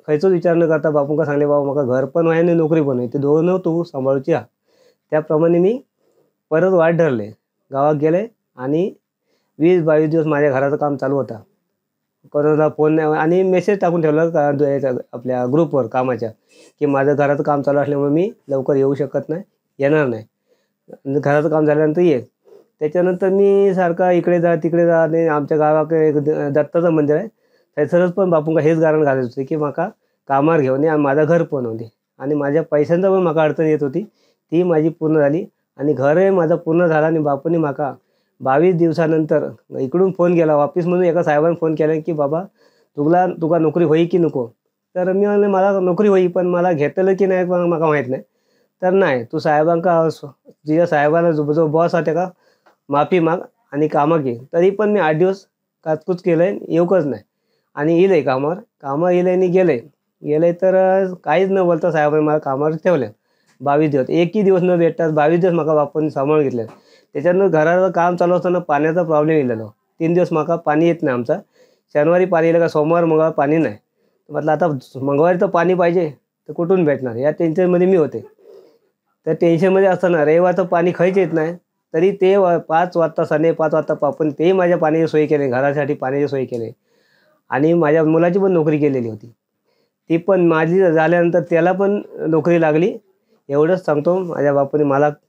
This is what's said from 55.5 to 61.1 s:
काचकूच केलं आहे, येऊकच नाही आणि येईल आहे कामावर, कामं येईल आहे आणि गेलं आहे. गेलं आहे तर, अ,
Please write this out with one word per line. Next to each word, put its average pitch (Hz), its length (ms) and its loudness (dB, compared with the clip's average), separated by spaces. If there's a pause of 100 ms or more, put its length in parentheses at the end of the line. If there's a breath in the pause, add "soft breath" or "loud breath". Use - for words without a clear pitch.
काचकूच 165 380 -4
केलं 165 200 0
आहे, - 160 -2 (100)
येऊकच 175 380 0
नाही 117 160 -8 (520)
आणि 151 200 0
येईल 185 160 4
आहे 165 120 2
कामावर, 139 320 -2 (280)
कामं 147 280 -2
येईल 180 160 0
आहे 180 100 0
आणि 185 100 0
गेलं 180 260 2
आहे. - 80 -2 (440)
गेलं 151 220 0
आहे 170 60 2
तर, 185 220 0
अ, 190 400 0 (100)